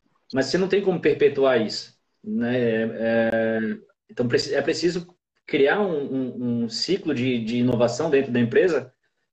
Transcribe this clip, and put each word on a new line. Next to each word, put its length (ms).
Mas 120
você 120
não 100
tem 140
como 200
perpetuar 600
isso, 360
né? 340
É, 1000
então, 180
preci-, 260
é 80
preciso 460
criar 360
um, 320
um, 500
um 60
ciclo 440
de, 300
de 140
inovação 520
dentro 220
da 80
empresa 520